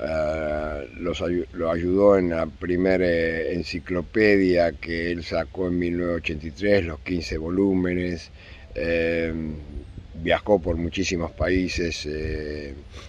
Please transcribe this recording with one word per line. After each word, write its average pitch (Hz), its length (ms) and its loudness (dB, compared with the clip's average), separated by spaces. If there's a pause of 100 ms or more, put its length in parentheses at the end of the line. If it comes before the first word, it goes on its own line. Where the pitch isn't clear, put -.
(1000)
los 85 200 -2
ayu-, 87 320 0
lo 82 180 0
ayudó 95 460 6
en 90 140 4
la 80 160 0
primera, 92 600 2
eh, 82 460 0
enciclopedia 90 1200 2
que 82 380 -4
él 85 120 -4
sacó 85 460 -4
en 87 100 0
mil 87 200 0
novecientos 82 480 -4
ochenta - 0 -
y 80 40 -8
tres, 98 360 2
Los 78 140 -8
quince 87 360 -4
volúmenes. 90 920 0 (440)
Eh, 82 600 0 (800)
viajó 85 440 2
por 85 180 -2
muchísimos 85 560 -2
países, 87 720 -2
eh, 76 680 -6 (360)